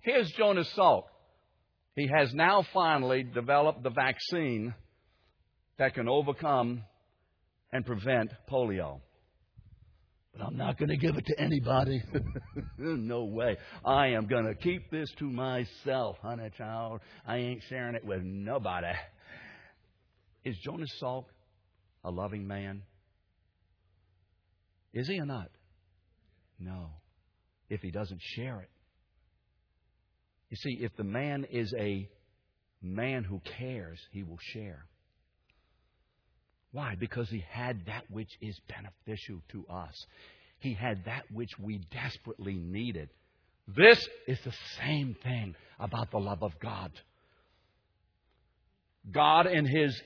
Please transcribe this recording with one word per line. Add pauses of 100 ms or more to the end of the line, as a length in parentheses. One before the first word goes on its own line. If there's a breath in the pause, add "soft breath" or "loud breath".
here's
Jonas
Salk. (920)
He
has
now
finally
developed
the
vaccine (1040)
that
can
overcome (920)
and
prevent (200)
polio. (1300)
"But
I'm
not
gonna
give
it
to
anybody."
<laughs>
No
way. (260 loud breath)
"I
am
gonna
keep
this
to
myself,
honey
child. (260 loud breath)
I
ain't
sharing
it
with
nobody." (1500 loud breath)
Is
Jonas (120)
Salk (760)
a
loving
man? (2000)
Is
he
or
not? (1080)
No. (800)
If
he
doesn't
share
it. (1800)
You
see,
if
the
man
is
a (720)
man
who (180)
cares, (140)
he
will (140)
share. (1900)
Why?
Because
he
had
that
which (100)
is
beneficial
to
us. (640 soft breath)
He
had
that
which
we (120)
desperately
needed. (580)
This (220)
is
the (240)
same
thing (240 soft breath)
about
the
love
of
God. (2250)
God
in
his